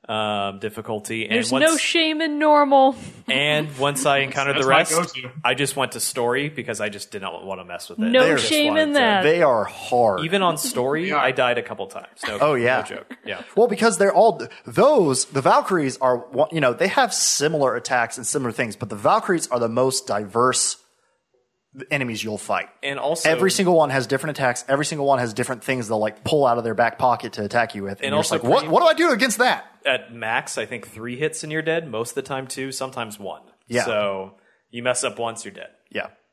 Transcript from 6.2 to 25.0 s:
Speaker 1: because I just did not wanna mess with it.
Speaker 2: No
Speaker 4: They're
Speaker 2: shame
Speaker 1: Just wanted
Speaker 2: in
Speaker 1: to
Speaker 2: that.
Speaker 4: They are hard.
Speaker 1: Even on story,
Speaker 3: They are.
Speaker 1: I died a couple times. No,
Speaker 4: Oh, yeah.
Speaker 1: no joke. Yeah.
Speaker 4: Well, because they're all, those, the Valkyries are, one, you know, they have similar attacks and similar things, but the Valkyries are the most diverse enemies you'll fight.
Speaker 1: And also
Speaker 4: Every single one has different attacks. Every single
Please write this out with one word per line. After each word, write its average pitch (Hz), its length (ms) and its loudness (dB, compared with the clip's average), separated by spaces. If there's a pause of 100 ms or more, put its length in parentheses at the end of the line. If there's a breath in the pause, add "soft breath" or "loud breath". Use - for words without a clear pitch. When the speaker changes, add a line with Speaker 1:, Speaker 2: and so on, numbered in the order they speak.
Speaker 1:
because 110 320 -6
I 107 80 -4
just 101 200 -14
did 101 120 -10
not 90 240 -10
wanna 95 180 -10
mess 87 240 -14
with - 120 -12
it. - 20 2
Speaker 2:
No 240 200 4
Speaker 4:
They're - 140 4
Speaker 2:
shame 302 300 2
Speaker 1:
Just - 20 2
wanted 311 140 2
Speaker 2:
in 302 60 2
Speaker 1:
to 285 100 -2
Speaker 2:
that. 208 240 4
Speaker 4:
They 165 200 4
are 117 220 4
hard. 113 600 0
Speaker 1:
Even 190 160 0
on 165 160 2
story, 139 480 -2
Speaker 3:
They 190 60 -4
are. 143 120 0
Speaker 1:
I 131 80 2
died 123 240 2
a 113 60 -4
couple 98 240 -10
times. - 420 -18
No, 104 100 -6
Speaker 4:
Oh, 147 160 2
yeah. 123 260 2 (100)
Speaker 1:
no 98 60 -10
joke. - 280 -16
Yeah. 196 160 -8 (160)
Speaker 4:
Well, 226 100 6
because 214 300 2
they're 196 160 4
all, 196 300 4 (240 loud breath)
those, 165 580 4
the 135 160 -4
Valkyries 170 640 2
are, 127 160 4
one, 127 340 0
you 160 80 -2
know, 123 140 4
they 180 140 0
have 233 260 2
similar 143 640 0
attacks 120 420 -2
and 117 80 -10
similar 127 260 -2
things, 110 240 -4
but - 140 -10
the 107 60 -6
Valkyries 170 520 0
are 123 100 -2
the 113 120 0
most 127 360 0
diverse 110 680 0 (1120)
enemies 123 320 -4
you'll 107 160 -6
fight. - 300 -4 (140)
Speaker 1:
And 139 160 -6
also 156 320 -2
Speaker 4:
Every 175 200 2
single 180 260 2
one 151 140 4
has 131 160 0
different 139 300 -4
attacks. 127 320 -2
Every 139 160 0
single 143 220 -4